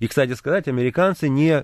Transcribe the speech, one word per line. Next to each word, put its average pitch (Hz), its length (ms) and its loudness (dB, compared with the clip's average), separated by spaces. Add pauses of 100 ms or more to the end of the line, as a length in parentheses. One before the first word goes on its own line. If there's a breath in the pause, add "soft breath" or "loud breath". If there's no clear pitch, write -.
И, 113 80 -2
кстати 131 240 0
сказать, 156 340 -4
американцы 147 600 0
не 147 360 2